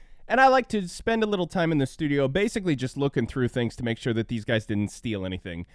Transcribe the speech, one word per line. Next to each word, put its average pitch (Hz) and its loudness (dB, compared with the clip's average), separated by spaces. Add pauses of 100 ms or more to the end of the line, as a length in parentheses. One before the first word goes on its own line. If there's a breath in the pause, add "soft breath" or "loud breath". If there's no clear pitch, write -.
(280 soft breath)
And 233 2
I 269 8
like 262 4
to 202 -2
spend 226 -2
a 214 2
little 190 0
time 165 0
in 156 2
the 135 2
studio 143 0
basically 185 0
just 127 -6
looking 139 0
through 123 0
things 120 -2
to - -8
make 117 0
sure 123 -2
that 110 -2
these 113 -4
guys 113 0
didn't 104 -2
steal 104 -6
anything. 87 -8